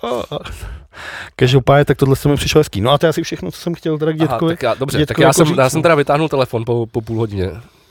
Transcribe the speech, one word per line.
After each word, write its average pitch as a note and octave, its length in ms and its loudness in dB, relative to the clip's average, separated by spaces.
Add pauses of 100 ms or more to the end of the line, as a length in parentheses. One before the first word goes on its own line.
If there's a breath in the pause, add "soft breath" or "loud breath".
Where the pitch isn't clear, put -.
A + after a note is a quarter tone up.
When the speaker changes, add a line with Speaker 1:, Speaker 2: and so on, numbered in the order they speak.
Speaker 1:
O, A#3 220 -4 (120)
o. - 40 -6 (960 loud breath)
Každopádně, C#3 500 4
tak C3+ 120 0
tohle C3+ 180 4
se - 140 0
mi C#3+ 60 2
přišlo - 240 2
hezký. B2+ 220 0
No A#2 100 2
a C#3+ 60 4
to F3 80 0
je D#3+ 40 4
asi E3 140 -2
všechno, - 280 -10
co - 100 -14
jsem E3+ 120 -4
chtěl D#3 240 -4
teda D#3 140 -2
k D#3+ 100 -2
Speaker 2:
Aha, D#3+ 60 0
Speaker 1:
dětkovi, C3+ 260 0
Speaker 2:
tak F3 100 -10
já, A2+ 100 2
dobře, C3 240 -4
Speaker 1:
dětkovi D3+ 180 0
Speaker 2:
tak - 60 2
já - 60 6
Speaker 1:
jako E3 60 6
Speaker 2:
jsem, E3 140 4
Speaker 1:
říct, E3+ 100 0
Speaker 2:
já C3 120 4
jsem D3 80 -2
Speaker 1:
no. D#3+ 60 -2
Speaker 2:
teda E3 120 4
vytáhnul D3 340 2
telefon A#2+ 360 -2
po, A#2+ 260 -2
po A#2+ 100 -4
půl A2+ 160 -6
hodině. G2+ 340 -2 (400 soft breath)